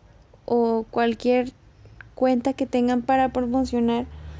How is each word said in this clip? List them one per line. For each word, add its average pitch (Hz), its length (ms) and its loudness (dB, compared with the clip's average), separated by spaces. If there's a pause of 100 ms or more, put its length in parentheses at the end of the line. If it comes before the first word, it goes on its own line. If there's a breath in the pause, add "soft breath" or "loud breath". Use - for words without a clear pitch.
(440)
o 226 440 0
cualquier 247 640 0 (640)
cuenta 262 380 2
que 269 140 -2
tengan 247 360 0
para 262 300 2
promocionar. 247 720 0 (340 loud breath)